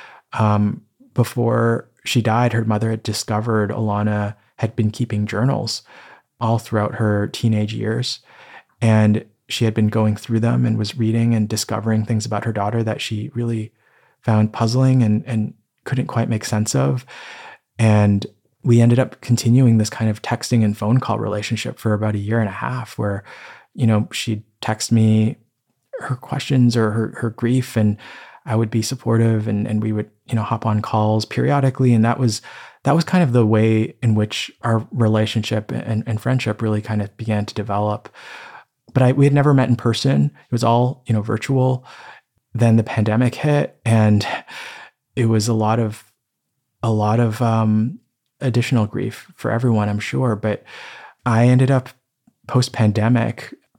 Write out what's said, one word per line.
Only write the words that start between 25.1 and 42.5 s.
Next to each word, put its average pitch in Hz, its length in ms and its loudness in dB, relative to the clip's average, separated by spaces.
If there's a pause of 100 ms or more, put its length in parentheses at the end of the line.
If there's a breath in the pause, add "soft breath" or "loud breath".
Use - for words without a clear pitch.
her - 160 -8
questions 123 600 0
or 110 140 2
her, 110 280 -4
her 117 120 -4
grief, 123 460 -2
and 107 220 2 (480 loud breath)
I 117 100 -2
would 113 140 0
be 113 120 -2
supportive, 113 640 0
and, 104 200 -2
and 107 160 -2
we 110 100 -2
would, 107 180 -4 (160)
you - 80 -4
know, 110 80 0
hop 113 240 -4
on 107 160 0
calls 107 420 0
periodically. 131 680 0
And 110 120 4
that 117 140 0
was, 117 240 0 (420 loud breath)
that 139 100 2
was 165 100 2
kind 180 180 2
of 131 100 2
the 117 140 4
way 110 560 2
in 110 120 2
which 107 360 -2 (120)
our 113 280 0
relationship 110 800 0
and, 113 360 -4
and 107 140 -4
friendship 123 420 -2
really 107 200 0
kind 104 180 -4
of 98 160 -6
began 107 300 -2
to - 80 -12
develop. 104 540 -4 (840 loud breath)
But 123 100 2
I, 127 100 6
we 139 120 4
had 143 80 4
never 143 220 4
met 131 140 4
in 120 80 2
person. 135 500 0
It - 260 -10
was 117 120 0
all, 120 420 2
you - 60 0
know, 107 100 0
virtual. 127 640 0 (680 loud breath)